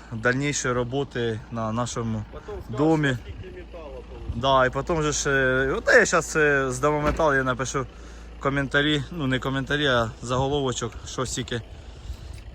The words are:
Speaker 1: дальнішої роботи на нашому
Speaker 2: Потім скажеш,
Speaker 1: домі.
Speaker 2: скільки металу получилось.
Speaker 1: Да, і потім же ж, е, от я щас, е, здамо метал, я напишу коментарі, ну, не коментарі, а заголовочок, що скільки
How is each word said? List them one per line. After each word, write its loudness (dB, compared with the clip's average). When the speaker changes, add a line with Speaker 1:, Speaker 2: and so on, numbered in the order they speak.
Speaker 1:
дальнішої 0
роботи -2
на -2
нашому -2
Speaker 2:
Потім -12
скажеш, -8
Speaker 1:
домі. 4
Speaker 2:
скільки -12
металу -14
получилось. -10
Speaker 1:
Да, 6
і 2
потім 0
же 2
ж, 0
е, 4
от -2
я 8
щас, 0
е, 4
здамо 2
метал, 2
я 4
напишу -2
коментарі, 2
ну, -2
не 2
коментарі, 0
а 2
заголовочок, 0
що -4
скільки -4